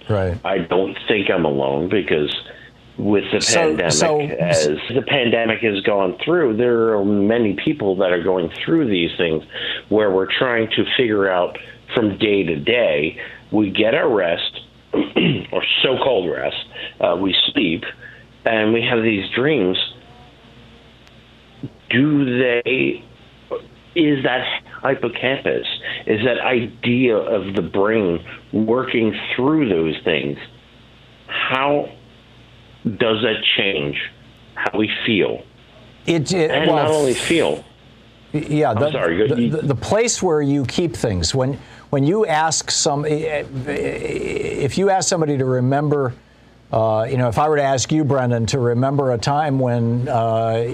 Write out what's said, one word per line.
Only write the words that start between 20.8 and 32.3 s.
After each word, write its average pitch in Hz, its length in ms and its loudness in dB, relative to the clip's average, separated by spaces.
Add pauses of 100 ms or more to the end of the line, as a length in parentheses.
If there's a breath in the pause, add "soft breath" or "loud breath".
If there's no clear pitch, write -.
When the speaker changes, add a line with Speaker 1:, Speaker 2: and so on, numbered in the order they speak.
Speaker 2:
Do 135 480 2
they, 127 640 0 (920)
is 147 300 2
that 127 380 -2 (200 loud breath)
hippocampus, 127 840 -2 (400 loud breath)
is 107 180 0
that 120 160 2
idea 120 760 0
of 98 380 -2
the 98 80 -2
brain 98 640 0 (280 loud breath)
working 113 640 0 (200)
through 143 340 2
those 80 360 0
things, 71 340 0 (880)
how 143 640 -2 (920)